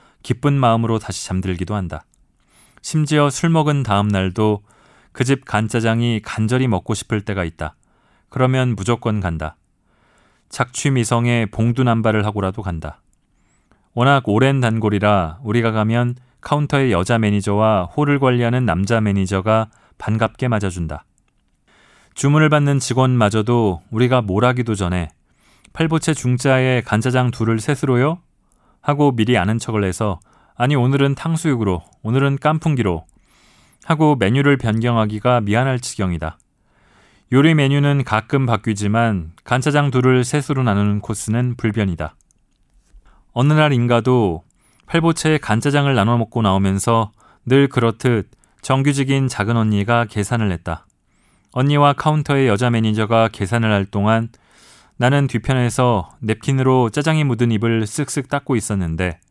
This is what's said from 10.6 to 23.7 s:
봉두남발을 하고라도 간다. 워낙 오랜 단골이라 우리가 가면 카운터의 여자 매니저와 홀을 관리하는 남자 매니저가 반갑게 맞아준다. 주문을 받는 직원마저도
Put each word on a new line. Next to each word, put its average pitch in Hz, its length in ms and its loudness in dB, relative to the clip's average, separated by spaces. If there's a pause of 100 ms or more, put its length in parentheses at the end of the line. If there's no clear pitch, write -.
봉두남발을 113 720 0
하고라도 101 360 -4
간다. 82 380 -10 (920)
워낙 131 360 0
오랜 135 320 2
단골이라 104 840 0
우리가 113 260 0
가면 117 460 -2 (240)
카운터의 139 500 0
여자 101 280 0
매니저와 104 680 2 (120)
홀을 147 220 2
관리하는 123 480 0
남자 98 340 0
매니저가 101 720 0 (280)
반갑게 110 500 -2
맞아준다. 90 560 -4 (1120)
주문을 151 340 4
받는 143 320 2
직원마저도 117 1120 2